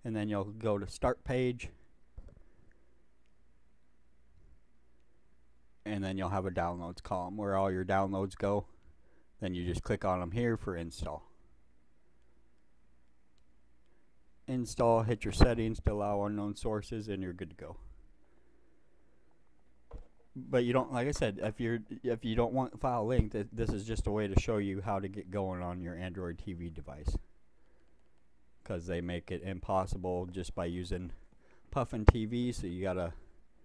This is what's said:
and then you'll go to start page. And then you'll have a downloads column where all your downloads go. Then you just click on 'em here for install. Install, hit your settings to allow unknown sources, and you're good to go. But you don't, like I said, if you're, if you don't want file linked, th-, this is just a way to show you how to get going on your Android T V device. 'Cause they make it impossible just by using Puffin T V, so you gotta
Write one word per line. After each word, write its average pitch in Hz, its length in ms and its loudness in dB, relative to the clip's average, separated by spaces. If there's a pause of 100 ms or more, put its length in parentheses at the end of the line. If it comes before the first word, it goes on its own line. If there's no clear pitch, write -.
and 113 100 -4
then 107 140 0
you'll 101 140 0
go 107 340 0
to 98 100 -2
start - 360 -2
page. 127 460 0 (4000)
And 104 180 -2
then 95 160 -2
you'll 92 100 0
have 95 160 0
a 95 60 0
downloads 87 500 -2
column 92 340 -4
where 101 200 0
all 98 160 4
your 92 120 0
downloads 95 540 2
go. 101 300 0 (720)
Then 92 160 -4
you 87 100 -2
just 87 160 0
click - 240 -2
on 90 160 2
'em 85 100 -4
here 117 240 2
for 98 200 -4
install. 82 560 -8 (3250)
Install, 117 540 4
hit 110 240 0
your - 60 -2
settings 113 480 8
to - 120 0
allow 104 340 0
unknown 104 300 -2
sources, 110 520 -4
and 98 160 -2
you're 90 100 -4
good 90 160 -8
to 80 60 -18
go. 76 220 -14 (2500)
But 127 280 2
you 120 100 4
don't, 131 200 4
like 123 140 2
I 147 40 0
said, 110 300 0
if 110 180 -2
you're, 117 200 0 (240)
if 117 200 0
you 110 120 0
don't 120 180 4
want 127 260 -2
file 120 280 0
linked, 117 240 4
th-, 104 200 -2
this 113 200 -2
is 101 120 -2
just 113 220 -2
a 110 60 0
way 104 160 2
to 98 120 6
show 113 180 2
you 98 240 0
how 98 180 -2
to 98 80 -6
get 95 240 -10
going 95 320 -2
on 90 180 -4
your 87 140 -8
Android 87 420 -6
T 95 160 -8
V 85 160 -8
device. 76 480 -6 (1500)
'Cause 87 220 -4
they 87 160 -2
make 87 300 -4
it 90 100 -4
impossible 92 840 0
just 87 260 -6
by 90 120 -2
using 90 480 -4 (580)
Puffin 117 340 0
T 110 220 10
V, 120 240 0
so 110 160 -6
you 90 160 -4
gotta 90 300 -2 (520)